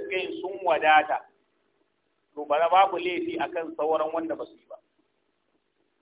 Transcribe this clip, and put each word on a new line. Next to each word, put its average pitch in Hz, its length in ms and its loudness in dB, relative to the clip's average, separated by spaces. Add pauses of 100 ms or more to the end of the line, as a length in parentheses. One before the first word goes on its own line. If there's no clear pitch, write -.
suka 190 140 -8
yi 180 240 -6
sun 185 240 -10
wadata, 151 560 4 (1120)
to 151 100 -10
ba 151 240 2
babu 185 280 6
laifi 175 420 -4
akan 165 360 -6
sauran 156 380 0
wanda 160 220 -4
ba 123 100 -10
su 110 120 -20
yi - 120 -20
ba. - 60 -16 (1300)